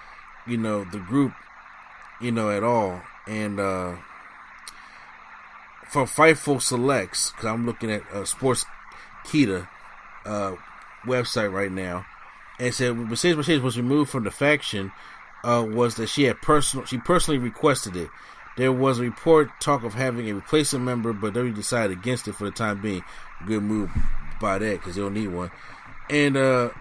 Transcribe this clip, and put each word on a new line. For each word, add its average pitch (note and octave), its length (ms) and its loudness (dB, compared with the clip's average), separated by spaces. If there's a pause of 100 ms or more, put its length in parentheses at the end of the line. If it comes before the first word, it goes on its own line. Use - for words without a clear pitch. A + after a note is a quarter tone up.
(460)
you A#2+ 100 -4
know, G#2+ 280 -2
the F#2 140 -10
group, A#2+ 340 0 (880)
you A#2+ 120 -2
know, A2 180 2
at G2+ 120 0
all. G#2+ 380 2 (260)
And, G#2+ 320 -4
uh, F#2 360 -2 (1900)
for C#3 160 2
Fightful D3 560 4
Selects, B2 720 0
'cause - 160 -6
I'm A2+ 180 -2
looking A#2 260 -4
at, G#2 120 -2 (100)
uh, G2+ 140 -6
Sports - 400 0 (580)
Kita, G2 420 2 (600)
uh, G2+ 260 -4 (540)
website A#2 460 0
right F#2+ 200 -2
now, F2+ 320 -6 (540)
and B2 100 0
it A#2 60 -4
said, B2 220 0
"Mercedes A#2+ 400 2
Martinez D3+ 260 2
was B2 140 0
removed C#3 340 2
from B2 140 -2
the F#2+ 60 -4
faction, B2 600 -2 (520)
uh, A#2+ 220 2
was A2+ 280 2
that A2+ 140 -4
she - 160 2
had A#2 180 2
personal, C#3 420 4
she B2 140 -4
personally D#3 400 2
requested A#2+ 580 0
it. E2+ 140 -6 (460)
There C3 160 2
was B2+ 260 2
a B2 40 -2
report, D3 460 4 (120)
talk C#3+ 240 0
of A2 100 -6
having A#2+ 340 -2
a G2+ 60 -2
replacement C3+ 500 0
member, A#2+ 280 -2
but G#2 220 -4
they B2 160 0
decided G#2 460 -2
against A#2 320 -4
it G2+ 60 -6
for G#2 100 -8
the G2+ 60 -2
time G#2 320 -4
being." G2 220 -4 (420)
Good G#2+ 160 0
move G#2 280 0 (500)
by G2 180 0
that, G#2 240 -2
'cause F2+ 140 -8
they G2+ 40 -4
don't G2 140 -2
need G#2+ 140 -2
one. F2 220 -4 (600)
And, C#3+ 260 2
uh, B2+ 340 4 (100)